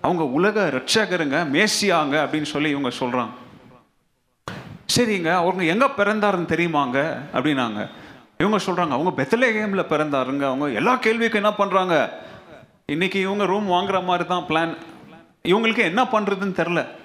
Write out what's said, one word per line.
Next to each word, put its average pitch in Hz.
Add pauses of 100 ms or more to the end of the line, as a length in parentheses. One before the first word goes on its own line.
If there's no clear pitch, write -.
"அவங்க 160
உலக 180
ரட்சகருங்க, 165
மேசியாங்க" 156
அப்படின்னு 151
சொல்லி 147
இவங்க 143 (120)
சொல்றாங்க. 123 (1700)
"சரிங்க, 196
அவங்க 180
எங்க 220
பிறந்தாருன்னு 202
தெரியுமாங்க?" 151 (180)
அப்படின்னாங்க. 117 (500)
இவங்க 202
சொல்றாங்க, 175
"அவங்க 139
பெத்லகேம்ல 214
பிறந்தாருங்க." 143
அவங்க 139
எல்லா 175
கேள்விக்கும் 226
என்ன 208
பண்றாங்க? 185 (720)
இன்னைக்கு 180
இவங்க 196
ரூம் 196
வாங்குற 185
மாதிரி 175
தான் 180
பிளான். 165 (680)
இவங்களுக்கு 220
என்ன 208
பண்றதுன்னு 202
தெரியல. 165 (180)